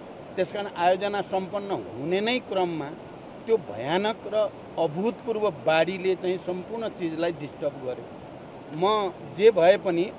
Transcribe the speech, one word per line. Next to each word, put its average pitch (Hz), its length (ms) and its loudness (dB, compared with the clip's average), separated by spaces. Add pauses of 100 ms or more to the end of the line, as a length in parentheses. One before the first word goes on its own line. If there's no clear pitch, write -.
(360)
त्यसकारण 202 300 -2 (100)
आयोजना 190 460 2
सम्पन्न 196 480 -2
हुने 151 500 -2
नै 233 180 2
क्रममा 170 520 -2 (560)
त्यो 226 100 4
भयानक 160 600 0 (100)
र 208 240 0 (280)
अभूतपूर्व 208 720 0
बाढीले 165 640 2
चाहिँ 185 220 0
सम्पूर्ण 185 520 -4
चिजलाई 170 440 -2
डिस्टर्ब 139 540 -6
गर्यो। 120 320 -8 (560)
म 196 380 2 (240)
जे 208 140 10
भए 185 260 8
पनि 180 420 0